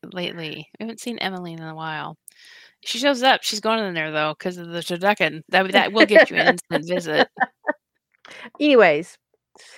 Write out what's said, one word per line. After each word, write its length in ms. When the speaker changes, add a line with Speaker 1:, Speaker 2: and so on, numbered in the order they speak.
Speaker 1:
lately. 560
We 60
haven't 160
seen 180
Emmeline 400
in 80
a 80
while. 420
She 140
shows 240
up, 200
she's 180
going 220
in 120
there, 160
though, 240
'cause 220
of 120
the 120
turducken. 680
That 140
w-, 100
that 200
will 120
get 240
you 80
an 100
instant 400
visit. 500
Speaker 2:
<laughs> 1200
Anyways, 580